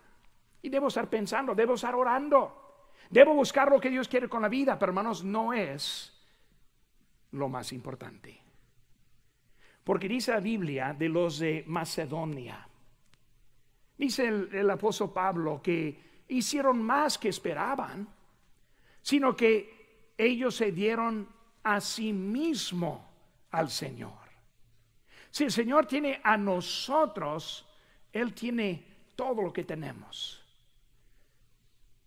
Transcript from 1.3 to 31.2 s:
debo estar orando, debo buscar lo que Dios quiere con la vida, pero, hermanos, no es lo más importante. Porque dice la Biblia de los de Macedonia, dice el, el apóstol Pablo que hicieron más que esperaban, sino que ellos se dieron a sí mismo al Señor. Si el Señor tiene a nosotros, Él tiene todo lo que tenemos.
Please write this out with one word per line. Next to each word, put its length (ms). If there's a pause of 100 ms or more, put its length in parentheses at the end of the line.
debo 180
estar 200
orando, 920 (220)
debo 240
buscar 340
lo 120
que 100
Dios 160
quiere 220
con 120
la 80
vida, 300
pero, 120
hermanos, 340
no 280
es 640 (1160)
lo 160
más 240
importante. 680 (1400)
Porque 260
dice 220
la 80
Biblia 560
de 140
los 320
de 260
Macedonia, 960 (1300)
dice 300
el, 260
el 160
apóstol 420
Pablo 480
que 680
hicieron 520
más 380
que 120
esperaban, 760 (960)
sino 320
que 840
ellos 380
se 160
dieron 560 (380)
a 160
sí 320
mismo 920 (460)
al 180
Señor. 440 (1160)
Si 140
el 80
Señor 360
tiene 360
a 140
nosotros, 1300 (460)
Él 200
tiene 520 (320)
todo 260
lo 100
que 120
tenemos. 760 (1700)